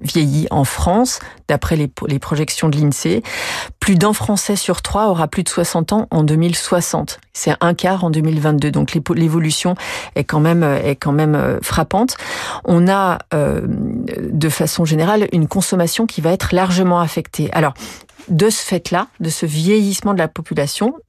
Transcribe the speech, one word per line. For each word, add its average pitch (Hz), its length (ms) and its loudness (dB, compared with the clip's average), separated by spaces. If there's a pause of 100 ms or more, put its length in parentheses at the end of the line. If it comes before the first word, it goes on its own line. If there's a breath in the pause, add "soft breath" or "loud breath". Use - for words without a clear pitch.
vieillit 151 480 0
en - 140 2
France, - 560 0 (280 loud breath)
d'après - 260 0
les, 147 160 0 (160)
les 139 120 0
projections 156 500 -2
de 143 80 2
l'insee. 151 460 0 (580 loud breath)
Plus 196 160 4
d'un 202 160 4
Français 208 440 0
sur - 260 -2
trois 214 260 0
aura 165 180 2
plus 180 160 -2
de 165 60 -4
soixante 170 460 0
ans 214 160 2
en 160 120 2
deux 151 120 4
mille 165 200 2
soixante. 160 640 -2 (140)
C'est - 300 0
un 170 100 4
quart 180 320 0
en 170 60 2
deux 156 100 2
mille 156 200 2
vingt-deux. 151 300 2
Donc, 143 220 0
l'épo-, 165 220 0
l'évolution 165 600 0 (420 loud breath)
est 143 80 -2
quand 156 160 0
même, 170 240 4
est 139 320 0
quand 147 160 -2
même, 151 220 2
euh, 131 280 0
frappante. - 560 0 (480 loud breath)
On 175 220 4
a, 190 320 0 (120)
euh, 143 340 0
de - 840 -2
façon 165 340 0
générale, 165 480 2
une 156 160 2
consommation 185 560 0
qui - 160 -4
va 165 120 2
être 185 220 0
largement 180 460 2
affectée. 156 540 -2
Alors, 151 180 2 (560 loud breath)
de 196 220 4
ce - 120 -2
fait-là, 185 460 -2 (100)
de 165 120 -4
ce - 160 -4
vieillissement 196 680 2
de 196 60 0
la 160 100 0
population, 165 640 -4 (160)